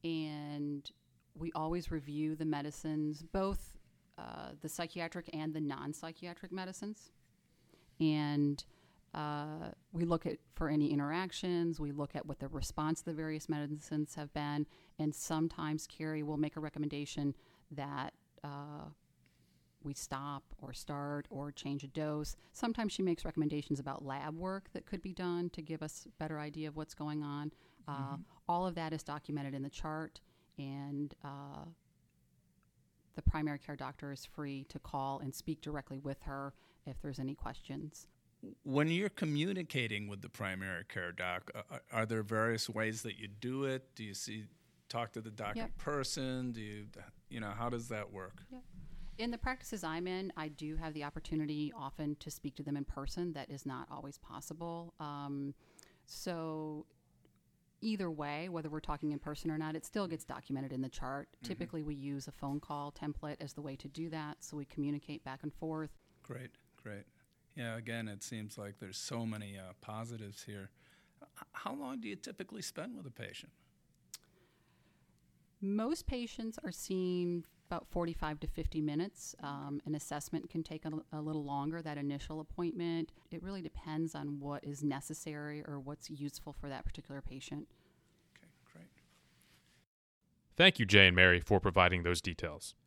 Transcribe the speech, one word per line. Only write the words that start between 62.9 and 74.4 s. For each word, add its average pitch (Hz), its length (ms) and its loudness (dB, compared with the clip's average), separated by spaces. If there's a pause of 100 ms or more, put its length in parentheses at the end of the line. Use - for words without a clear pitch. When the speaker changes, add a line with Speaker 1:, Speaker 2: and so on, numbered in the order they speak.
Speaker 1:
template 151 500 -4
as 143 120 -8
the 147 100 -8
way 135 140 -4
to 139 100 -12
do 156 240 -4
that, 151 320 -6
so - 140 -8
we 143 80 -4
communicate 147 580 -2
back 135 220 -8
and 151 100 -4
forth. 156 360 -2 (340)
Speaker 2:
Great, 127 260 -10 (320)
great. 104 220 -8 (500)
Yeah, 117 220 -2
again, 113 320 -4
it 104 160 -8
seems 107 340 -6
like 101 220 -8
there's 95 180 -8
so 117 260 -2
many, 104 320 -4
uh, 92 240 -10
positives 110 640 -8
here. 101 280 -8 (520)
H-, - 300 -16
how - 200 -4
long 269 280 -6
do 220 80 -6
you 196 80 -4
typically 196 460 -10
spend 233 340 -6
with 175 100 -12
a 123 60 -12
patient? - 400 -10 (2000)